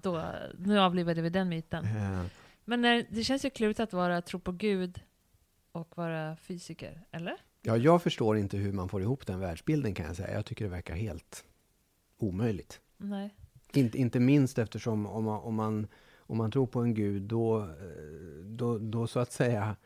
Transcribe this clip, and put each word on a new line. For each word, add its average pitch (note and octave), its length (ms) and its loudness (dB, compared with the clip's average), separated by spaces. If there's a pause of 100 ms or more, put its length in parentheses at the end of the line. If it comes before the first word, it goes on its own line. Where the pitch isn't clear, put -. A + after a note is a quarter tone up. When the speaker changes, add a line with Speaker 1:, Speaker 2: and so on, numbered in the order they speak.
Speaker 1:
då, E3+ 240 -2 (320)
nu G3+ 220 4
avlivade F3 420 4
vi E3 80 2
den F#3 200 2
myten. D#3+ 360 -4
Speaker 2:
Eh. G2 400 0 (400)
Speaker 1:
Men, A#3+ 200 2
eh, A#3 240 6
det A3+ 140 -4
känns C4+ 220 0
ju C4+ 40 2
klurigt G#3+ 300 0
att A3 140 -2
vara, F3 280 2
tro - 180 -8
på F#3 120 -6
Gud F#3 500 -2 (680)
och - 260 -10
vara D#3+ 380 -4
fysiker, E3 680 -12 (100)
eller? F3+ 240 -8 (260)
Speaker 2:
Ja, A2+ 160 2
jag E3 260 8
förstår G#2+ 340 2
inte G2+ 200 0
hur G2+ 160 0
man F2+ 160 -2
får G2 120 -2
ihop B2 260 -2
den F#2 120 -4
världsbilden, G2+ 540 -2
kan F2+ 120 -4
jag D#2+ 100 -6
säga. F#2 180 -6
Jag G#2+ 120 -2
tycker A2+ 200 -6
det F#2 60 -4
verkar F2 240 -6
helt - 500 -8 (720)
omöjligt. G2+ 640 -2 (160)
Speaker 1:
Nej. G3+ 380 -8 (380)
Speaker 2:
Inte, B2+ 240 2
inte B2+ 220 2
minst C3 380 6
eftersom G#2+ 500 -2
om G#2+ 160 -4
man, G#2+ 180 0
om A2+ 140 -4
man, A2 320 0 (300)
om - 200 -6
man A2+ 140 0
tror C3+ 160 2
på B2 120 -2
en A#2+ 140 2
gud, G2+ 280 0
då, A2 400 2
eh, G2+ 60 -6 (760)
då, A#2 320 -2
då A2+ 300 -2
så B2 120 -2
att B2 120 0
säga A2 440 0 (100)